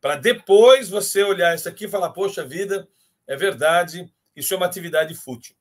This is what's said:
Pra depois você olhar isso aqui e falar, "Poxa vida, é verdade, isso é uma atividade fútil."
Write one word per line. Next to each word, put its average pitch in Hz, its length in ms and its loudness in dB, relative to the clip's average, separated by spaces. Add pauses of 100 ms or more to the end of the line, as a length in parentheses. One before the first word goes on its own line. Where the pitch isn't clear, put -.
Pra 147 160 -2
depois 233 720 6
você 196 340 -2
olhar 175 320 2
isso 165 140 -8
aqui 185 180 -12
e - 20 -10
falar, 185 220 -4
"Poxa 190 340 -6
vida, 185 440 -8 (380)
é 135 100 -8
verdade, 170 760 -2 (260)
isso 147 180 -6
é - 20 -4
uma 185 100 -2
atividade 165 480 -4
fútil." - 460 -16